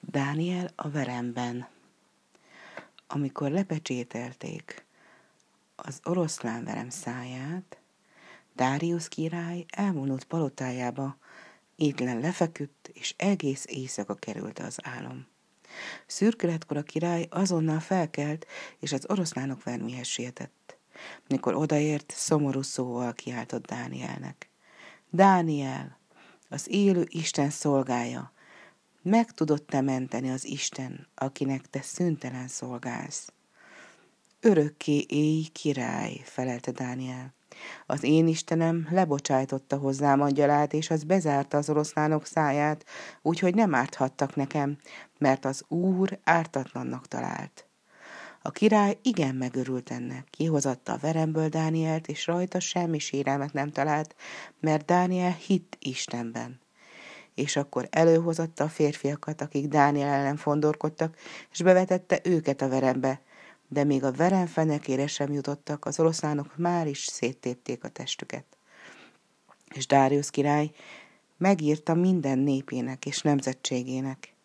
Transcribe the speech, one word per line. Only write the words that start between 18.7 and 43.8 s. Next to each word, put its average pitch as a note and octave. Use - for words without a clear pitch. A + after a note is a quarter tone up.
és C#3+
az C3+
oroszlánok C#3
verméhez A#2+
sietett. -
Mikor B2+
odaért, D3+
szomorú C#3
szóval B2
kiáltott A#2
Dánielnek: B2+
„Dániel, D3+
az -
élő G3
Isten D3+
szolgája, B2+
meg A3+
tudott D3+
te C3+
menteni C3
az C3
Isten, C#3
akinek C3+
te F3
szüntelen C3
szolgálsz?” B2
„Örökké D3+
élj, D#3
király”, C3
felelte B2+
Dániel. B2+
„Az D3
én D#3+
Istenem E3
lebocsájtotta C#3
hozzám C#3
angyalát, C#3+
és D#3
az D#3
bezárta D3+
az D3
oroszlánok D3+
száját, D3+
úgyhogy F3
nem G3+
árthattak C3